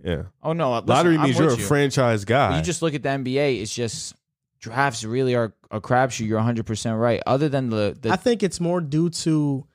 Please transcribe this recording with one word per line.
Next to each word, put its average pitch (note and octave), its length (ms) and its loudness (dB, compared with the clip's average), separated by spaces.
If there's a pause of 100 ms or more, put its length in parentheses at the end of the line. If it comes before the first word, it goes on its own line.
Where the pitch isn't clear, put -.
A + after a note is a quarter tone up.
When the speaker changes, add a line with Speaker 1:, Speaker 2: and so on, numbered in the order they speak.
Speaker 1:
Yeah. F2 220 -4 (180)
Speaker 2:
Oh, D#3 100 -4
no, D#3+ 200 0
listen, A#2 160 -4
Speaker 1:
Lottery D#3+ 280 4
Speaker 2:
I'm D#3 60 2
Speaker 1:
means C3 160 2
you're D#3+ 80 4
Speaker 2:
with B2 120 2
Speaker 1:
a - 20 -4
Speaker 2:
you. G#2 60 -4
Speaker 1:
franchise B2+ 580 2
guy. A2 320 2
Speaker 2:
You D#2+ 60 0
just E3+ 200 -4
look D#3+ 120 -2
at C3+ 100 -6
the C#3 60 -2
N C#3 120 -4
B B2+ 160 -2
A, C#3 180 2
it's G#2 160 -6
just - 440 -6 (420)
drafts A#2 460 -2
really B2 320 0
are A2+ 180 0 (160)
a G#2+ 100 -6
crapshoot. B2 460 0
You're G#2+ 120 0
a A2 40 2
hundred A2+ 240 0
percent A2 320 -4
right. A#2 260 2
Other C#3 240 2
than C3 220 -2
the, G#2 300 0
the C3+ 100 -2
Speaker 3:
I F#3 60 2
think A#3 260 0
it's F#3 180 -4
more F3 200 0
due D#3 300 0
to D3 540 0 (100)